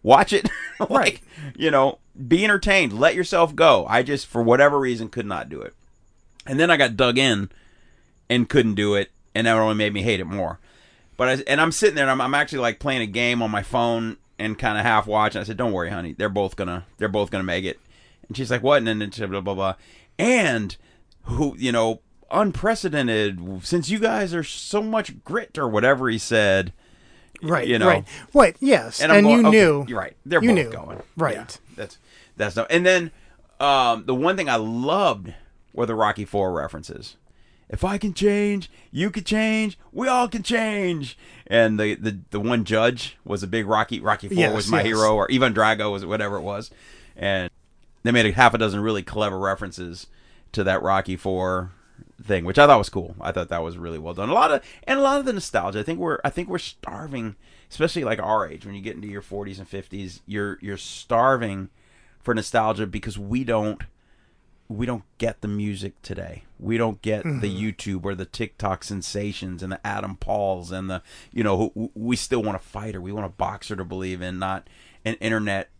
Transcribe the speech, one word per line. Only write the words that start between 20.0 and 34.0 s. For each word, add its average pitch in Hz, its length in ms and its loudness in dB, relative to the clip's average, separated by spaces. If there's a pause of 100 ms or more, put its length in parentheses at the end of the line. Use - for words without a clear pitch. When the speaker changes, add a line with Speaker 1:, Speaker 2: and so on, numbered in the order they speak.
Speaker 1:
And 165 560 2 (480)
who, 139 340 -2
you 123 140 0
know, 113 300 0 (280)
unprecedented, 120 1400 0
since 165 240 0
you 214 100 -2
guys 214 340 0
are 165 100 -4
so - 380 -4
much 220 420 -4
grit - 340 -8
or 139 100 -2
whatever 123 420 4
he 113 80 -2
said. 98 560 2 (680)
Speaker 2:
Right, 156 260 0
Speaker 1:
You 120 100 2
know. 110 100 6
Speaker 2:
right. 180 180 4 (260)
What? 220 300 8
Yes, - 400 2
Speaker 1:
And 156 100 4
I'm 202 80 10
Speaker 2:
and 208 80 8
Speaker 1:
going, 233 140 8
Speaker 2:
you 214 60 8
Speaker 1:
"Okay, 214 100 8
Speaker 2:
knew. 147 320 6
Speaker 1:
you're 113 100 -4
right. - 160 -10 (100)
They're 165 160 2
Speaker 2:
You 226 80 4
Speaker 1:
both 208 60 6
Speaker 2:
knew. 131 160 0
Speaker 1:
going." - 300 -12 (160)
Speaker 2:
Right. 143 180 0
Speaker 1:
Yeah, - 100 -12 (300)
that's, - 220 -12 (400)
that's 101 180 -2
no. 113 140 -2
And 175 160 2
then, 175 260 2 (480)
um, 127 460 2